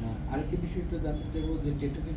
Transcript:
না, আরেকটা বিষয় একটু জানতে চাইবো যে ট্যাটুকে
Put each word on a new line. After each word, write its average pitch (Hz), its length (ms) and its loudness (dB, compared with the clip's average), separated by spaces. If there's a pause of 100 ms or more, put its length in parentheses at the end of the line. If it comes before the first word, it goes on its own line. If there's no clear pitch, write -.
না, - 320 -2
আরেকটা - 280 2
বিষয় 170 220 0
একটু 165 160 0
জানতে 151 400 0
চাইবো 156 240 2
যে 143 140 2
ট্যাটুকে 143 400 0